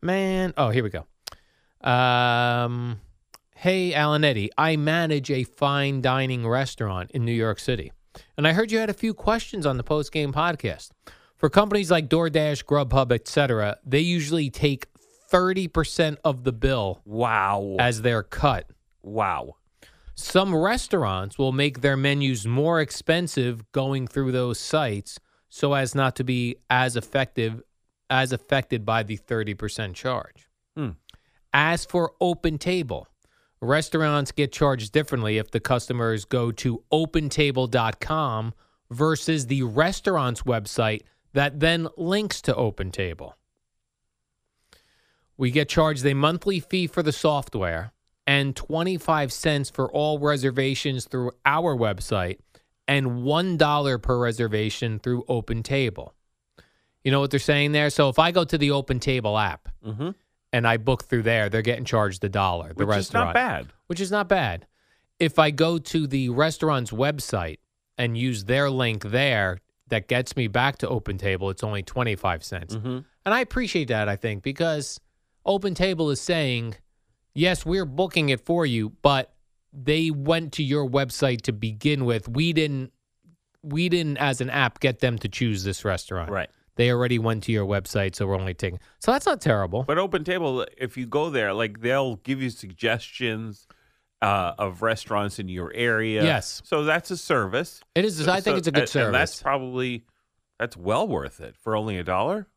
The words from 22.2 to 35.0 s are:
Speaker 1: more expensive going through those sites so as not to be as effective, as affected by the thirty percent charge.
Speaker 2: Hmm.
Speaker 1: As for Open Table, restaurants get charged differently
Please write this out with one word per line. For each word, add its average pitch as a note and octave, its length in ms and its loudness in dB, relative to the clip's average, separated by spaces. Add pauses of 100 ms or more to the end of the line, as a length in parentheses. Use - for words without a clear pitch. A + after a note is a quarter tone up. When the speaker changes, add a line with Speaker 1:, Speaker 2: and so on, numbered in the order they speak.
Speaker 1:
more D3 340 2
expensive C#3+ 920 -2
going C3+ 340 -2
through C3 280 -2
those B2 260 -2
sites A#2+ 600 -4 (300)
so C#3+ 240 0
as C3+ 220 0
not C3+ 220 2
to C3 60 -2
be B2 340 -2 (120)
as B2+ 260 4
effective, A#2 680 -2 (440)
as C3 240 2
affected B2 540 -2
by A2+ 160 2
the G#2+ 140 -4
thirty G#2+ 380 -4
percent G2+ 420 -8
charge. - 520 -8 (280)
Speaker 2:
Hmm. D3 140 -4 (640)
Speaker 1:
As D#3 320 2
for E3+ 340 -2
Open E3+ 380 0
Table, C#3 500 -4 (540)
restaurants D3 720 2
get C#3+ 200 0
charged B2+ 400 0
differently A#2 460 0